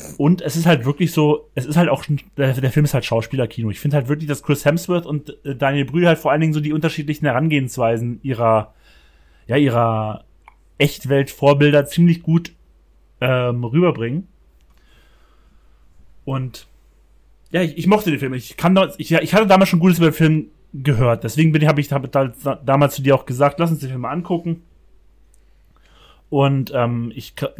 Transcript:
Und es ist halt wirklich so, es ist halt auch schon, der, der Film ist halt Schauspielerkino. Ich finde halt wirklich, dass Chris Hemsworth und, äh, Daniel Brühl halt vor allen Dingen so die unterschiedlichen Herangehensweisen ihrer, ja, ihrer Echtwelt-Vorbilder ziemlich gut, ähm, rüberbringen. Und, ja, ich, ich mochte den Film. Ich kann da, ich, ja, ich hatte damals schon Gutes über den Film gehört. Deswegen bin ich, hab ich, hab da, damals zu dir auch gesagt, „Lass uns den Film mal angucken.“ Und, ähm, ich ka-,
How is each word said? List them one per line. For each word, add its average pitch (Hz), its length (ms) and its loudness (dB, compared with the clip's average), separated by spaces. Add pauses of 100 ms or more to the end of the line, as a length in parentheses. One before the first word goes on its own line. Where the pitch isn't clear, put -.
(160)
Und 170 260 2
es 147 140 -6
ist 160 100 -2
halt 147 200 4
wirklich 147 260 -2
so, 147 440 0
es 127 100 -6
ist 147 100 -4
halt 170 140 4
auch - 160 -2
schon, 147 160 -2 (160)
der, 135 160 0
der 127 180 -2
Film 147 140 2
ist 143 80 -2
halt 127 100 -2
Schauspielerkino. 117 680 -4
Ich 98 120 -10
finde 147 160 0
halt 123 100 -2
wirklich, 151 220 -4
dass 143 120 -6
Chris - 220 -2
Hemsworth 165 420 0
und, 143 380 -8
äh, 139 140 -8
Daniel 139 260 0
Brühl 160 240 0
halt 160 120 4
vor 143 120 0
allen 151 80 2
Dingen 160 140 0
so 151 80 -2
die 151 100 -4
unterschiedlichen 151 540 -4
Herangehensweisen 123 1000 -2
ihrer, 113 500 0 (760)
ja, 123 100 0
ihrer 113 640 0 (540)
Echtwelt-Vorbilder 143 1080 2
ziemlich 170 380 2
gut, 170 300 0 (680)
ähm, 123 460 -2
rüberbringen. 143 640 -2 (1900)
Und, 131 440 -8 (840)
ja, 175 100 0
ich, 156 160 -4
ich 170 100 -2
mochte 208 220 2
den 143 100 0
Film. 131 160 -6
Ich - 200 -14
kann 175 180 2
da, 190 240 4
ich, - 120 -8
ja, 160 120 2
ich 165 120 -4
hatte 214 140 4
damals 190 220 6
schon 165 120 2
Gutes 180 160 4
über 165 140 4
den - 20 0
Film 156 320 2 (300)
gehört. 131 480 2
Deswegen 151 280 2
bin 156 100 2
ich, 156 60 4
hab 147 100 2
ich, 143 140 -2
hab 135 200 -4
da, 135 220 0 (320)
damals 139 300 2
zu 139 80 -8
dir 135 100 4
auch - 140 0
gesagt, 143 320 0
„Lass 170 100 0
uns 147 120 -2
den 131 80 -8
Film 127 120 -8
mal 120 80 -8
angucken.“ 170 540 -6 (1700)
Und, 139 420 0
ähm, 120 400 -2
ich - 220 -16
ka-, - 240 -6